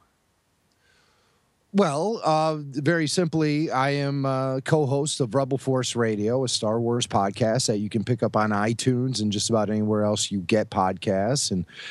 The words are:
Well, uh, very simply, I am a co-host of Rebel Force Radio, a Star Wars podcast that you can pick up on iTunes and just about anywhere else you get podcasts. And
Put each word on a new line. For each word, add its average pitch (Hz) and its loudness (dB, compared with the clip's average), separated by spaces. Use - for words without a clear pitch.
Well, 190 0
uh, 156 2
very 147 0
simply, 156 0
I 131 0
am 139 -2
a 135 -2
co-host 143 0
of 110 -2
Rebel 135 0
Force 131 -2
Radio, 113 0
a 123 -2
Star 113 0
Wars 117 0
podcast 110 0
that 110 2
you 104 -2
can 104 -2
pick 123 0
up 113 0
on 107 2
iTunes 117 0
and 107 0
just 104 -2
about 107 2
anywhere 107 0
else 104 0
you 101 -2
get 104 0
podcasts. 98 0
And 90 -2